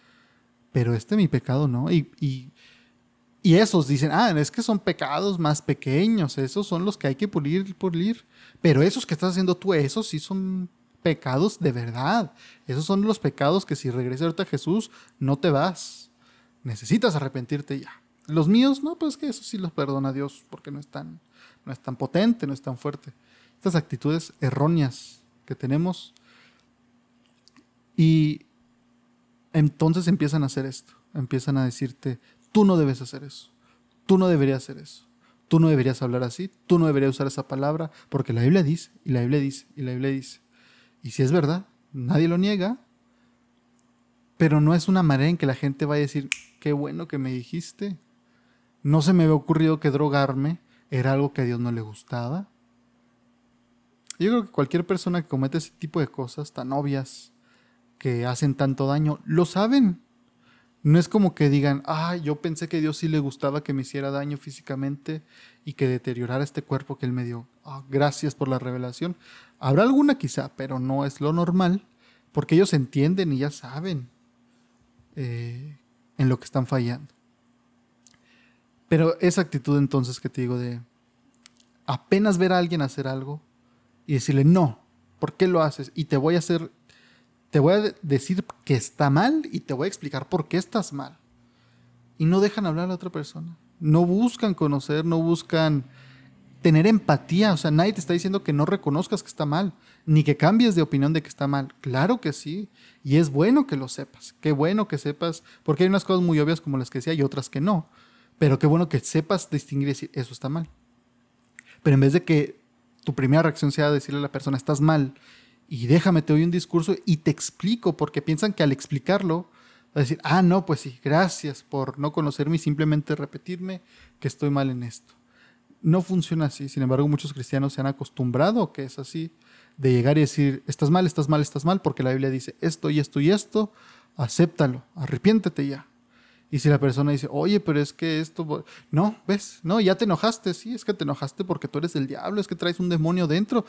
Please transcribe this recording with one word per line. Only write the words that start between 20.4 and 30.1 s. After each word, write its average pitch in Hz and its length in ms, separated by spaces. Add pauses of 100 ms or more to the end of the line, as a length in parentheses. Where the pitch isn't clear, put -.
porque 143 220
no 143 80
es 147 80
tan, 160 320 (460)
no 135 80
es - 80
tan 123 160
potente, 196 500
no 139 60
es 131 80
tan 127 160
fuerte, 143 340 (500)
estas 175 140
actitudes 156 680
erróneas 143 800 (240)
que - 80
tenemos. 156 600 (1800)
Y 160 520 (1080)
entonces 160 540
empiezan 151 340